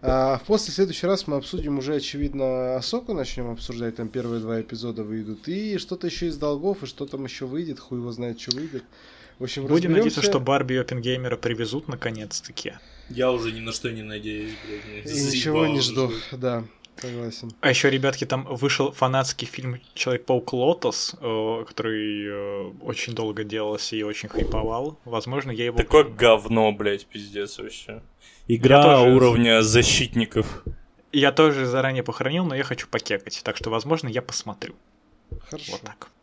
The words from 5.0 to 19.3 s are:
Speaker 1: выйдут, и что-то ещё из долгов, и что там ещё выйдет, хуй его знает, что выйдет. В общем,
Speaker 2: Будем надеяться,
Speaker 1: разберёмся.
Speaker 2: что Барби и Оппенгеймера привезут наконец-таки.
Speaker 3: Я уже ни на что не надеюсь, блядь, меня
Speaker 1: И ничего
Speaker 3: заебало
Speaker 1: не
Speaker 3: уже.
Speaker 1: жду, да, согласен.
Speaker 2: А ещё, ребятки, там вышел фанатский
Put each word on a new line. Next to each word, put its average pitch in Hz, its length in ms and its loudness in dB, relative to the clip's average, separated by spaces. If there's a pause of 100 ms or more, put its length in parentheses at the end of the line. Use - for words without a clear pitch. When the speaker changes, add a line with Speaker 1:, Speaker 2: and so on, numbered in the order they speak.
Speaker 1:
выйдут, 107 440 -8
и 202 320 -4
что-то - 280 -8
ещё 170 200 -4
из 151 100 -6
долгов, 147 460 -2
и - 20 -10
что 143 220 -10
там 139 180 -8
ещё 127 220 -10
выйдет, 147 320 -6
хуй - 180 -10
его 120 140 -6
знает, 117 280 -8
что 123 160 -4
выйдет. 139 280 -8 (560)
В - 40 -6
общем, 135 240 -6
Speaker 2:
Будем 170 240 4
надеяться, 220 300 4
Speaker 1:
разберёмся. 208 100 2
Speaker 2:
что 147 80 2
Барби 131 360 0
и - 20 0
Оппенгеймера 127 600 -4
привезут 117 500 -4
наконец-таки. - 880 -8 (360)
Speaker 3:
Я 127 220 0
уже 117 200 -2
ни 113 80 -8
на 113 120 -8
что 120 200 -6
не 113 120 -10
надеюсь, 107 500 -8 (140)
блядь, 104 380 -12
меня - 80 -10
Speaker 1:
И 143 120 0
ничего 151 340 0
Speaker 3:
заебало 160 140 4
Speaker 1:
не 139 60 2
Speaker 3:
уже. 123 120 0
Speaker 1:
жду, 123 200 0 (200)
да, 123 320 -4 (360)
согласен. 120 520 -10 (100)
Speaker 2:
А 143 80 2
ещё, 131 200 4
ребятки, 131 360 0
там 135 240 -4
вышел 135 420 0
фанатский 131 540 0